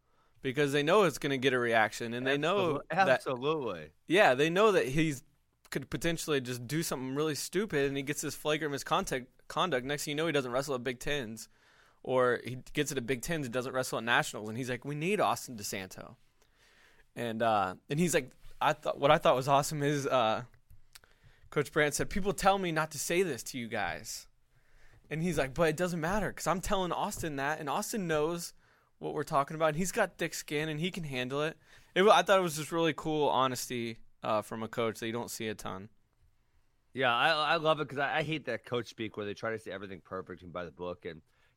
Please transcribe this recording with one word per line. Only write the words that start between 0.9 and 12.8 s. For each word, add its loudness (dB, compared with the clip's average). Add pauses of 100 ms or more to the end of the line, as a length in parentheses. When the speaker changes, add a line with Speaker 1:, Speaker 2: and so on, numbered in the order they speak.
Speaker 1:
it's 2
gonna -2
get 4
a 2
reaction, 2
and -6
they 2
know 0 (100)
Speaker 2:
Absol-, 4
Speaker 1:
that 2
Speaker 2:
absolutely. 0 (160)
Speaker 1:
Yeah, 6
they 4
know 4
that 4
he's 0 (480)
could -6
potentially -2
just -6
do -2
something -4
really 0
stupid, 0
and -2
he -4
gets -4
this -6
flagrant -2
misconduct. -2 (200)
Conduct. 0
Next -4
thing -6
you -2
know, 0
he 0
doesn't 0
wrestle 0
at -4
Big -4
Tens, -6 (520)
or 4
he -8 (160)
gets 0